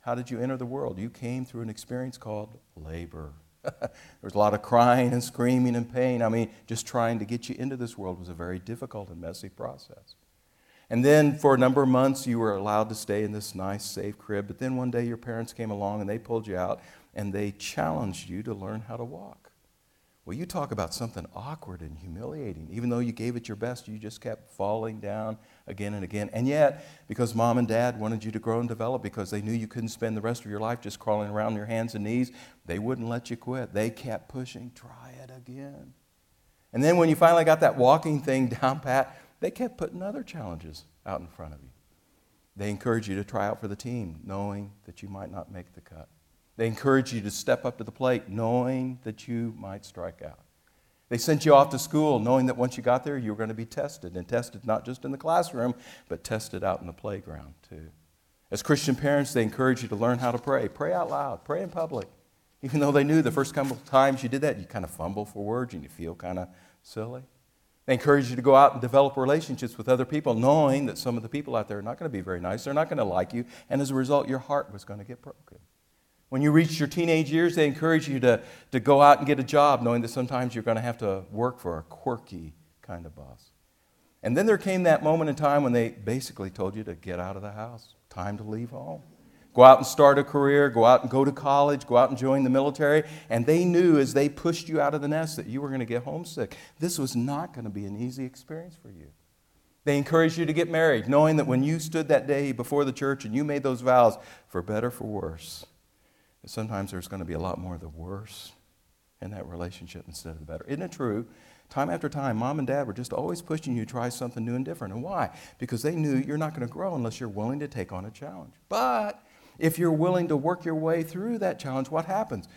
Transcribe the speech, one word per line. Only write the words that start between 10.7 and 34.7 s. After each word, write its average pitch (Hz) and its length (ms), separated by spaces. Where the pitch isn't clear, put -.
And 117 160
then 147 320
for 143 160
a 131 40
number 131 260
of 131 60
months, 131 360
you 120 140
were 107 160
allowed 107 340
to 110 60
stay 107 280
in 104 100
this 104 200
nice, 98 320
safe 101 320
crib. 101 300
But 101 120
then 131 180
one 127 120
day 120 160
your 117 120
parents 117 360
came 113 180
along 101 300
and 98 80
they 107 80
pulled 113 300
you 95 100
out 90 240
and 101 180
they 101 200
challenged - 800
you 92 140
to 113 100
learn 101 280
how 113 160
to 120 60
walk. - 460
Well, 98 80
you 170 80
talk 175 260
about 101 220
something 113 400
awkward 107 480
and 78 160
humiliating. 92 720
Even 120 200
though 120 80
you 120 120
gave 117 240
it 117 120
your 110 80
best, 120 320
you 107 100
just 107 240
kept - 300
falling 110 480
down 107 400
again 101 300
and 98 80
again. 104 300
And 120 140
yet, 147 380
because 113 260
mom 117 240
and 120 100
dad 117 320
wanted 107 240
you 107 100
to 110 40
grow 113 220
and 120 100
develop, 113 320
because 101 300
they 104 100
knew 107 120
you 113 120
couldn't 113 240
spend 113 260
the 107 60
rest 120 240
of 107 60
your 104 80
life 117 220
just - 180
crawling 104 320
around 107 220
on - 20
your 104 100
hands 117 300
and 107 80
knees, 123 280
they 85 140
wouldn't 117 320
let 120 220
you 117 60
quit. 123 360
They 107 160
kept 113 400
pushing, 123 460